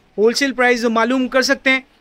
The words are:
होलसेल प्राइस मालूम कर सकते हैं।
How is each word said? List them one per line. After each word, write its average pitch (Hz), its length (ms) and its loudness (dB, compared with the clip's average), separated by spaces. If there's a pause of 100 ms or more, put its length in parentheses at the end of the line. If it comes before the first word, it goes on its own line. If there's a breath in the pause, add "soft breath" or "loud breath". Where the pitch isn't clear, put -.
(180)
होलसेल 233 360 0
प्राइस 247 400 0
मालूम 247 340 0
कर 262 160 0
सकते 269 260 -2
हैं। 262 140 0 (180)